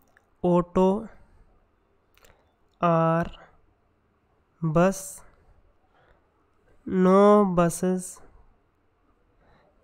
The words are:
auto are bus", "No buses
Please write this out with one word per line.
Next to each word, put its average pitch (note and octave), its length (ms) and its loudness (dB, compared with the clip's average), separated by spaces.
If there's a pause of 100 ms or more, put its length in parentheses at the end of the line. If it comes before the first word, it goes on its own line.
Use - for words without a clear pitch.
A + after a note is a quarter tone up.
(440)
auto F3 440 0 (1900)
are E3 480 -2 (1300)
bus", E3+ 380 -2 (1900)
"No F#3+ 340 2 (340)
buses F3+ 560 -4 (1700)